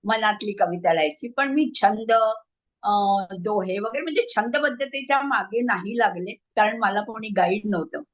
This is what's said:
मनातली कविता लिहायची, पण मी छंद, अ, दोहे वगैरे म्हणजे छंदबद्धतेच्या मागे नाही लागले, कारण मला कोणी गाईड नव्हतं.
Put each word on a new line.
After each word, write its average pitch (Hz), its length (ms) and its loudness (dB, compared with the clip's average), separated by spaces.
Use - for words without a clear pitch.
मनातली 214 480 0
कविता 175 400 2
लिहायची, 160 360 0
पण 269 240 0
मी 294 220 2
छंद, 220 380 2
अ, 208 80 0
दोहे 196 380 -2
वगैरे 226 240 -4
म्हणजे 349 240 0
छंदबद्धतेच्या 269 840 -2
मागे 226 380 -2
नाही 220 380 -2
लागले, 185 340 0
कारण 220 460 0
मला 208 220 0
कोणी 220 280 -10
गाईड 190 360 2
नव्हतं. 175 380 -4